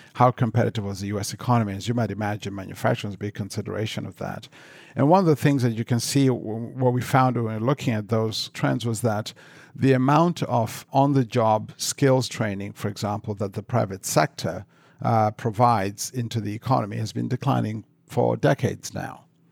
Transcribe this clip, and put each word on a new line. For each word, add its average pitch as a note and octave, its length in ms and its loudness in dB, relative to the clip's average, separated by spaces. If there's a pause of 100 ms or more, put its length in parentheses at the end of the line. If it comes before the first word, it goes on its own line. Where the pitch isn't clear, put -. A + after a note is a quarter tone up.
(140)
how B2+ 160 6
competitive A2 540 0
was G2 160 -8
the G2+ 80 -6
U G2+ 100 -4
S - 140 -6
economy. A2 420 0
As G2 140 -8
you A#2+ 60 0
might A2+ 160 0
imagine, G2+ 440 -6
manufacturing G2+ 560 -4
is G2 40 -8
a - 40 -16
big G#2 160 -6
consideration G#2 680 -6
of G2+ 140 -12
that. - 300 -10 (480)
And C#3 120 4
one F#3 120 8
of F#3 60 2
the D#3 100 6
things C#3+ 260 2
that B2 100 2
you A2+ 120 -4
can A#2+ 160 0
see, C#3 260 2
w-, A2+ 480 -2
what B2+ 180 2
we B2 100 0
found B2+ 340 4
when A#2 100 0
we A2 80 -4
were G#2+ 60 -4
looking B2+ 340 0
at G2+ 140 -4
those A2 420 0
trends C3 360 -2
was A2+ 140 -2
that G#2+ 320 -2 (420)
the C3+ 180 4
amount D3 520 4
of - 480 -2
on-the-job B2 840 2
skills C3 500 2
training, G2+ 460 -4
for - 160 -6
example, G#2 460 -4
that G2 180 -6
the G#2 100 -8
private G#2 420 -2
sector, G2+ 640 -2 (360)
uh, A2+ 300 4
provides G#2+ 800 0
into A#2 300 -4
the G#2 120 -6
economy A2 440 -2
has A2 160 -6
been A#2+ 160 -4
declining A#2 560 -2 (220)
for A#2+ 300 0
decades A#2 560 -2
now. - 320 -10 (280)